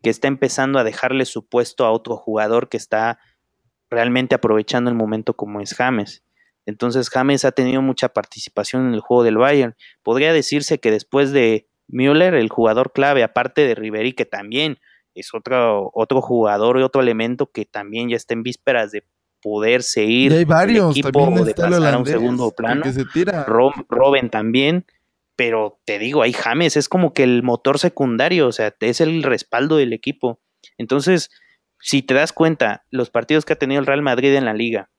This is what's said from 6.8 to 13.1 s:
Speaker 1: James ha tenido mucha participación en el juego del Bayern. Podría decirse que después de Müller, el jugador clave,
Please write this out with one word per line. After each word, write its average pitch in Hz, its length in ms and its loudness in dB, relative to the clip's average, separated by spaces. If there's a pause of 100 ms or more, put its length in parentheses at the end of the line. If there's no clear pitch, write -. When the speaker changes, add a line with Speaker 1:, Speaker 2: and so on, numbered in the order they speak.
Speaker 1:
James 135 360 0
ha 131 60 4
tenido 131 300 0
mucha 135 280 -2
participación - 760 -6
en 120 60 -2
el 107 80 -2
juego 123 220 2
del 110 140 2
Bayern. 131 380 2 (280)
Podría 135 300 2
decirse 147 460 -2
que 113 120 2
después 135 400 0
de 113 360 2 (200)
Müller, 147 480 2
el 113 140 2
jugador 117 440 0
clave, 139 300 2